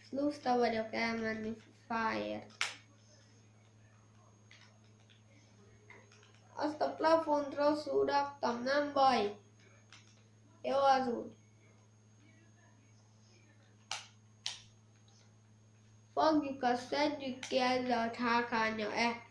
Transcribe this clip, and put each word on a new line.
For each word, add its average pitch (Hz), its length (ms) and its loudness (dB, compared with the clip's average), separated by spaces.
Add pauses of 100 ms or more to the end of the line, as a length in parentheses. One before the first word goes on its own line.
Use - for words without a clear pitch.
Lusta 269 480 0
vagyok 226 360 0
elmenni 220 640 -4 (300)
fáért. 220 640 -4 (4000)
Azt 302 260 -4
a - 140 0
plafont 302 600 2
rosszul 285 500 2
raktam, 277 580 0
nem 285 300 0
baj. 240 420 4 (1300)
Jó 247 160 -2
az 269 300 4
úgy. 226 240 -4 (4000)
Fogjuk, 285 500 2
azt 247 240 0
szedjük 277 520 -2
ki 254 200 -2
ezzel 247 480 0
a 233 40 -6
csákánya-e. 233 1040 0 (160)